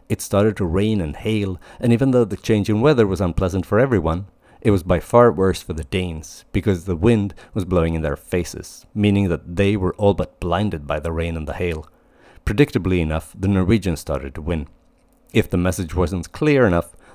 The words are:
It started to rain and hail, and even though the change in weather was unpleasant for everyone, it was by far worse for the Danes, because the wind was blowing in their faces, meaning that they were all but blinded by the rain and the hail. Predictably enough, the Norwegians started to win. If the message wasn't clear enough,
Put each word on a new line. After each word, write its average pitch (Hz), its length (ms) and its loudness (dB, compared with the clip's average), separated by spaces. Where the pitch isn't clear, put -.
It - 140 -4
started 104 340 2
to 104 80 -2
rain 98 360 0
and 76 140 -4
hail, 101 460 -4
and 120 140 2
even 135 180 2
though 123 140 4
the 98 120 -6
change 104 340 0
in 107 100 2
weather 127 260 4
was 95 140 -2
unpleasant 90 460 0
for 101 120 0
everyone, 95 480 0
it 113 100 2
was 95 120 2
by 87 160 0
far 120 320 6
worse 92 320 0
for 85 120 -10
the 78 100 -8
Danes, 87 680 -8
because 95 320 0
the 92 120 -2
wind 101 380 2
was 98 100 -2
blowing 85 300 0
in 80 80 -2
their 71 140 -2
faces, - 800 -8
meaning 101 340 2
that 82 280 -4
they 101 200 2
were 92 180 -2
all 101 200 2
but - 260 -6
blinded 87 460 -2
by 76 140 -4
the 82 120 -4
rain 82 240 -4
and 78 100 -6
the 71 80 -8
hail. 82 320 -6
Predictably 95 560 2
enough, 78 380 -4
the 92 80 -4
Norwegians 95 540 2
started 67 340 -6
to 76 80 -12
win. 80 240 -4
If 107 180 0
the 95 80 0
message 90 360 -2
wasn't 90 380 -2
clear 143 340 2
enough, 87 300 0